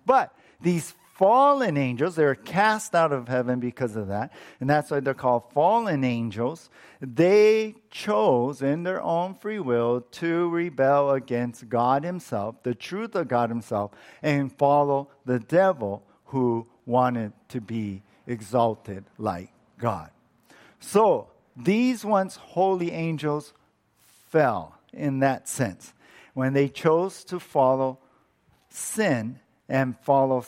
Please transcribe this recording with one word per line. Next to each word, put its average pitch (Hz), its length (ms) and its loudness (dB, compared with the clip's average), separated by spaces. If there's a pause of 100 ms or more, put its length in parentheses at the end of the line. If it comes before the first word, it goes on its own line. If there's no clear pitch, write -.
but 254 260 2 (280)
these 170 340 -2 (200)
fallen 247 640 4
angels, 139 400 -2
they 156 80 4
were 139 100 4
cast 214 600 0
out 160 180 4
of 120 160 -4
heaven 123 320 -2
because 120 360 -6
of 101 120 -6
that, 104 240 -6 (280)
and 127 80 -2
that's 147 220 0
why 143 100 -2
they're 135 140 -2
called 123 380 0
fallen 175 520 2
angels. 117 640 -4 (300)
They 208 760 4 (140)
chose 143 720 0
in 147 200 0
their 180 200 -4
own 170 320 -2
free 214 240 -8
will 123 440 0 (100)
to 170 360 -2
rebel 143 600 2
against 123 580 -4
God 123 360 2
himself, 120 580 -6
the 123 120 -4
truth 214 400 -8
of - 140 -2
God 120 220 2
himself, 107 420 -6 (300)
and 143 340 -2
follow 143 540 2 (140)
the 127 140 0
devil 131 680 0 (220)
who 120 400 -2 (200)
wanted 120 460 0 (160)
to 127 120 -10
be 104 420 -8 (240)
exalted 110 800 -2 (140)
like 95 320 -6 (280)
God. 107 320 -4 (720)
So 196 480 2 (280)
these 214 480 0
once 196 320 -2
holy 180 540 -2
angels 156 600 -6 (760)
fell 113 480 0 (160)
in 139 280 -4
that 135 280 0
sense - 440 -6 (420)
when 131 180 0
they 139 160 2
chose 170 560 0
to 180 140 -10
follow 131 600 0 (720)
sin 127 680 -2 (300)
and 131 320 0
follow, 135 480 2